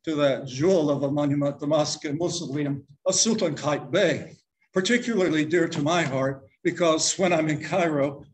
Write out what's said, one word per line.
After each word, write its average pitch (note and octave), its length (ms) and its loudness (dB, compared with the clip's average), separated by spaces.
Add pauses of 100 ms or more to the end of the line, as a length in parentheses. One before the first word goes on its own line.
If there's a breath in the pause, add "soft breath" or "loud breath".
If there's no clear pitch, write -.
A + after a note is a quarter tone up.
to D#3+ 100 -2
that C#3 320 2
jewel D3+ 440 2
of C3+ 120 -2
a C#3 80 0
monument, C#3+ 480 0
the D3+ 80 -8
Mosque D3+ 480 0
Mausoleum D3 680 -4 (220)
of F#3 100 2
Sultan G3+ 400 0
Qaitbay, C#3+ 800 -2 (380)
particularly F#3 720 0
dear E3 240 2
to D#3+ 140 -4
my E3 200 2
heart, C3+ 440 -2 (160 soft breath)
because E3 560 0
when F#3 160 2
I'm D#3 160 2
in D3 120 -2
Cairo, D3+ 720 0